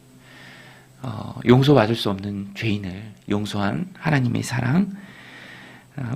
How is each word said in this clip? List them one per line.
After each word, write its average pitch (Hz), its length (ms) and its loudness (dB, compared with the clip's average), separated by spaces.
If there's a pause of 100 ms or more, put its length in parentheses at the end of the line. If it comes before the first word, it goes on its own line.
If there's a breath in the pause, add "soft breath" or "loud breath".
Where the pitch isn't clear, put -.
(1040 loud breath)
어, 107 440 -10
용서받을 123 500 6
수 - 140 -2
없는 101 440 -6
죄인을 104 580 -6 (160)
용서한 104 720 -2
하나님의 123 440 0
사랑. 127 540 0 (1000 loud breath)
어, 120 200 -6